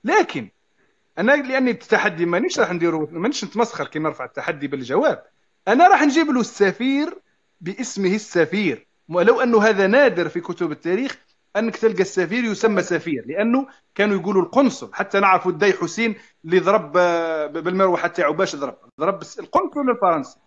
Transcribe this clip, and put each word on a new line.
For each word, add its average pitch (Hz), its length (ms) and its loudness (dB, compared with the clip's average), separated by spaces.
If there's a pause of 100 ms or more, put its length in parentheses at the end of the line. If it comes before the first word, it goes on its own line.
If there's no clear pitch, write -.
لكن 262 460 0 (680)
انا 214 120 2
لاني 262 400 0
التحدي 185 540 -2
مانيش 214 340 -2
راح 180 140 2
نديرو، 165 380 -2
مانيش 208 320 -4
نتمسخر 196 440 -4
كي 156 120 -8
نرفع 147 260 -6
التحدي 139 420 -8
بالجواب، 139 560 -2 (440)
انا 269 200 6
راح 381 140 6
نجيب 302 300 2
له 254 80 0
السفير 262 760 -2 (440)
باسمه 196 540 -4
السفير، 180 720 -2 (220)
ولو 180 320 4
انه 226 220 4
هذا 196 240 4
نادر 196 420 4
في 175 100 -6
كتب 170 320 -6
التاريخ 190 460 -4 (400)
انك 220 200 -2
تلقى 208 240 2
السفير 185 420 -2
يسمى 214 380 0
سفير، 165 460 -4
لانه 226 400 0 (280)
كانوا 202 240 0
يقولوا 190 220 0
القنصل. 202 520 0
حتى 196 260 -2
نعرفوا 185 320 2
الداي 185 220 2
حسين 208 420 -4 (300)
اللي 175 140 2
ضرب، 170 380 0
آه، 165 480 0
ب-، 147 180 -8
بالمروحه 180 440 0
تاعو، 151 260 0
باش 175 220 -2
ضرب، 139 200 -8 (240)
ضرب 180 220 -4
الس-، - 180 -16
القنصل 294 500 -2
الفرنسي 202 460 -2 (120)